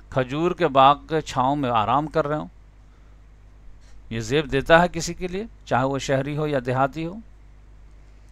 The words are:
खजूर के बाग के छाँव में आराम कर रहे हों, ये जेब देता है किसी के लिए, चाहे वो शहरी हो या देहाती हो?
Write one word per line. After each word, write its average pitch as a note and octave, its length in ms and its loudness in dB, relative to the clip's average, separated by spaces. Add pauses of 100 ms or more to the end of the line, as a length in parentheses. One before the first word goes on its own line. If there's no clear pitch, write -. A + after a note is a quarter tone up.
(120)
खजूर C#3 420 -2
के E3+ 140 0
बाग C3+ 280 8 (120)
के D#3 140 -2
छाँव C3+ 340 -2
में C#3 140 -2
आराम A#2+ 380 2
कर D#3 160 -2
रहे D3+ 140 -4
हों, F3 100 -10 (1600)
ये A2+ 120 -6
जेब C#3 260 -2
देता C#3 300 4
है E3+ 120 4
किसी E3+ 240 -6
के F3+ 140 -10
लिए, G3 200 -10 (180)
चाहे B2+ 200 0
वो C3+ 140 -2
शहरी C#3 340 -2
हो D3+ 120 -2
या C#3+ 160 -2
देहाती C3 400 -2
हो? F3+ 180 -8 (1120)